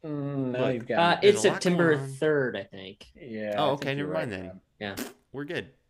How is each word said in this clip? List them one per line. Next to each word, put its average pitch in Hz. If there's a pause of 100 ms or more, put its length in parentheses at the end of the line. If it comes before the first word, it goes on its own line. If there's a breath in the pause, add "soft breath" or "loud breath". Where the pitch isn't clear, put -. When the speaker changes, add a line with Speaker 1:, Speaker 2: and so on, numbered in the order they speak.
Speaker 1:
mm, 139
no, 123
Speaker 2:
Look, 131
Speaker 1:
you've 117
got 120
Speaker 3:
Uh, 170
Speaker 1:
it. -
Speaker 2:
there's 202
Speaker 3:
it's -
Speaker 2:
a 202
lot 165
Speaker 3:
September 175
Speaker 2:
going 135
on. 135
Speaker 3:
third, 135
I 98
think. 95
Speaker 1:
Yeah, 107
Speaker 2:
Oh, 151
Speaker 1:
I 139
Speaker 2:
okay, 147
Speaker 1:
think 139
Speaker 2:
never 147
Speaker 1:
you're 156
Speaker 2:
mind 151
Speaker 1:
right, 92
Speaker 2:
then. 92
Speaker 1:
Tom. 95 (200)
Speaker 3:
Yeah. 98 (360)
Speaker 2:
We're 139
good. 143 (200)